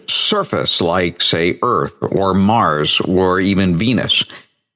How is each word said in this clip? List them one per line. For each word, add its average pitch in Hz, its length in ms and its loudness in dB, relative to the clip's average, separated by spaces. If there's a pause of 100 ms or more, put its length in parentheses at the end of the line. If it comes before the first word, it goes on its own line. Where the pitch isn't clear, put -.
surface - 720 0
like, 87 400 0
say, 85 420 0
Earth 95 380 -2
or 95 340 0
Mars 95 680 2
or 92 400 0
even 95 360 2
Venus. 113 480 0 (520)